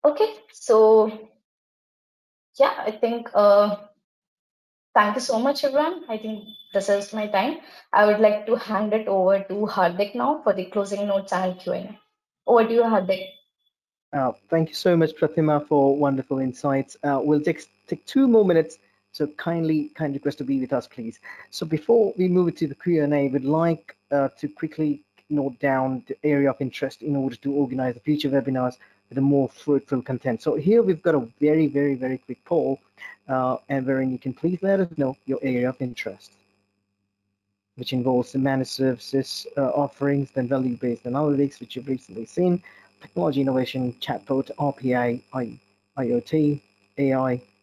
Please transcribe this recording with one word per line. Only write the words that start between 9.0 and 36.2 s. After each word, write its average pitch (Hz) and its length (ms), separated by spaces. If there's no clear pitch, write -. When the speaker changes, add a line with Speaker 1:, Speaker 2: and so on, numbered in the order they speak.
Speaker 1:
over 196 320
to 196 260
Hardik 196 480
now 269 300
for 208 100
the 185 120
closing 202 420
notes 196 260
and 180 260
Q - 140
and 185 160
A. 214 100
Over 226 160
to 226 80
you, 233 100
Hardik. 190 440
Speaker 2:
Uh, 127 180
thank 160 200
you - 60
so 180 200
much, 160 200
Pratima, 151 520
for 139 300
wonderful 135 420
insights. 135 640
Uh, 143 180
we'll 147 200
take, 165 240
take - 180
two 269 200
more 226 200
minutes, 165 320
so 147 160
kindly, 156 680
kind 147 180
request 139 240
to 135 80
be 135 160
with 127 100
us, 127 160
please. 113 320
So - 160
before 196 520
we 185 120
move 180 260
to 160 120
the 139 80
Q 165 280
and 147 100
A, 139 140
we'd 131 160
like, 160 540
uh, 139 180
to 151 80
quickly 151 560
note 139 300
down 131 480
the 139 160
area 143 260
of 131 120
interest 135 400
in 143 160
order 131 180
to 139 160
organize 131 440
the - 40
future 151 300
webinars 131 480
with 127 80
a 135 40
more 139 280
fruitful 135 520
content. 120 400
So 143 140
here 196 260
we've 185 200
got 160 140
a 120 120
very, 151 260
very, 139 280
very 131 220
quick - 280
poll, 135 340
uh, 127 300
and 135 180
wherein 131 240
you 127 100
can 131 140
please 175 280
let 196 180
us 170 180
know 131 280
your 131 160
area 127 280
of 131 120
interest, 117 500